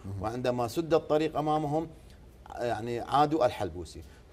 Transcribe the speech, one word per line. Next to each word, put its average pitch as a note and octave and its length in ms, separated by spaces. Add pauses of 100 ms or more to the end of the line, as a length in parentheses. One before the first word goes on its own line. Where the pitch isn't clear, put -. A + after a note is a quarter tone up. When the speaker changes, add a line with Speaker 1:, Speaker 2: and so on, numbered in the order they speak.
Speaker 1:
مم. F#2+ 180
Speaker 2:
وعندما B2 460
سد D#3+ 260
الطريق D3+ 440
أمامهم D3+ 500 (720)
يعني A#2 400
عادوا C#3+ 460
الحلبوسي، F2 560 (300)